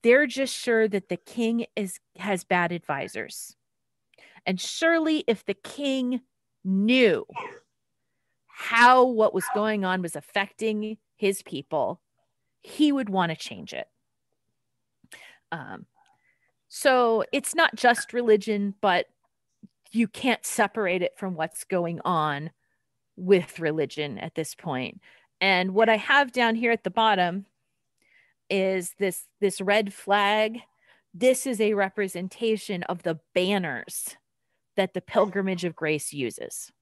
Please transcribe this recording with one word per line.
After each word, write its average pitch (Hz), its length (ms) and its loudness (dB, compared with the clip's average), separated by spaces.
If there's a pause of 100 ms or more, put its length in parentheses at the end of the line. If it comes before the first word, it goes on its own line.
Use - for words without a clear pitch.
They're 262 240 6
just 262 280 -4
sure 226 320 2
that 196 220 -4
the 175 80 -4
king 233 580 -4
is, 196 240 -6 (180)
has 190 260 -4
bad 175 280 0
advisors. - 840 -8 (880)
And 185 140 -2
surely 320 680 0
if 214 180 -2
the 202 80 -4
king 262 680 -4 (440)
knew 202 600 4 (1200)
how 247 580 6
what 220 300 2
was 190 180 0
going 208 320 0
on 185 160 0
was 165 140 -6
affecting 214 840 -4 (180)
his 196 280 -2
people, 139 580 -4 (640)
he 294 280 2
would 262 180 -2
want 180 220 0
to 156 40 -6
change - 380 -14
it. - 140 -10 (1600)
Um, 143 340 -12 (800)
so 247 640 2
it's - 220 -4
not 320 220 2
just - 380 2
religion, 208 680 2
but 185 240 2 (880)
you 220 160 0
can't - 360 -2
separate 196 600 -2
it - 140 -4
from 185 180 -8
what's 160 300 -8
going 170 380 -4
on 151 460 -2 (680)
with 185 440 2
religion 151 580 -4
at - 180 -12
this 156 200 -8
point. 127 460 -8 (380)
And 185 340 2
what 220 160 4
I 220 80 4
have 269 340 2
down 233 240 0
here 233 160 0
at 220 120 -2
the 185 60 -4
bottom 196 560 0 (1040)
is 190 480 0
this, 190 280 -2 (140)
this 202 220 0
red 202 320 2
flag. 214 680 0 (540)
This 247 320 2
is 226 160 -2
a 214 120 2
representation 190 1120 -4
of 175 200 -6
the 160 160 -2 (160)
banners 180 840 -2 (580)
that 190 180 0
the 180 80 -6
Pilgrimage 190 600 0
of 165 120 -6
Grace 151 360 -2
uses. - 600 -10 (100)